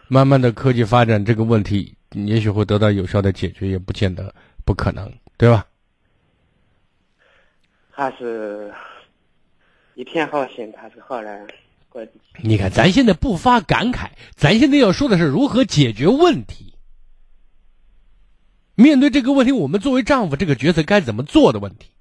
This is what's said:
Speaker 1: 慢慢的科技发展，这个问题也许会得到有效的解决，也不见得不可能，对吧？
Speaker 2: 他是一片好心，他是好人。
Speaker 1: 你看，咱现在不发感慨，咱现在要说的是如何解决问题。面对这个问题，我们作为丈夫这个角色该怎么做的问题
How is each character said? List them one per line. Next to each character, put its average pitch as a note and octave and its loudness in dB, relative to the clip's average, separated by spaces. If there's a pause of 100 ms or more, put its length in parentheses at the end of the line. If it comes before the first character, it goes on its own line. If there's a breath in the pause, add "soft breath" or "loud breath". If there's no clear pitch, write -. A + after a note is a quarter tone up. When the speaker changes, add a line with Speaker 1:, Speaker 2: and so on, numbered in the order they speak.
Speaker 1:
慢 C3+ 4
慢 C#3 4
的 B2 2
科 C3 0
技 A#2+ 0
发 A#2+ 2
展， A2 0
这 A2 0
个 A2 -2
问 A2+ 2
题 G2 -6 (160)
也 G#2 -2
许 G#2+ -2
会 G#2 0
得 G#2 0
到 G#2 2
有 F#2+ -2
效 G2+ -2
的 G2 0
解 F#2 -6
决， F#2+ -8
也 F#2+ -4
不 F#2 -8
见 F#2 -4
得 F#2+ -14 (300 soft breath)
不 G2+ 0
可 G2+ -4
能， G2+ -10 (280)
对 A#2 4
吧？ A2+ 2 (2250)
Speaker 2:
他 C3+ -6
是 G#2+ -12 (1300 loud breath)
一 B2+ -14
片 D#3 -6
好 C#3+ -4
心， A2 -16
他 A2+ -20
是 A#2 -20
好 A#2+ -12
人。 G#2 -16 (960)
Speaker 1:
你 A2 0
看， F#2+ -2
咱 A2+ 2
现 B3 2
在 G#3 4
不 G3 -4
发 B3 2
感 F3 -2
慨， - -10 (260 soft breath)
咱 F3+ 2
现 C#4+ 4
在 C#4+ 2
要 A3+ 4
说 C#4+ -2
的 G#3 2
是 E3 2
如 E3+ 0
何 B3+ 2
解 C3 0
决 A2+ -4
问 C4+ 2
题。 - -20 (2000)
面 C#4 6
对 C#4+ 4
这 C4+ 0
个 B3 0
问 C4+ 2
题， C#4 2
我 F#3 -2
们 E3+ -2
作 C4 -4
为 B3+ 0
丈 A#3 0
夫 C3+ -6
这 D#3 -4
个 D3 0
角 D3 0
色 E3 -2
该 G3+ 0
怎 A#2 -6
么 A#2+ -6
做 G#3+ 4
的 G#2+ -6
问 G2 -10
题 - -20